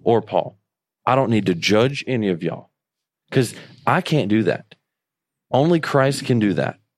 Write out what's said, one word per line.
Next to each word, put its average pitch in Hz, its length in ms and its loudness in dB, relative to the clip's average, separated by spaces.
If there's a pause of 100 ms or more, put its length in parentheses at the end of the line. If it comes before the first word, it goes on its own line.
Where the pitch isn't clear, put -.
or 113 180 2
Paul. - 360 -4 (480)
I 123 100 2
don't 131 140 2
need 110 180 0
to 90 80 2
judge 107 520 0
any 113 220 -2
of 87 140 -4
y'all - 260 -8 (600)
'cause 127 240 0 (320)
I 147 140 0
can't 139 280 -2
do 107 140 2
that. - 320 -4 (760)
Only 156 300 2
Christ 139 460 0
can 120 140 0
do 101 140 2
that. - 260 -4 (180)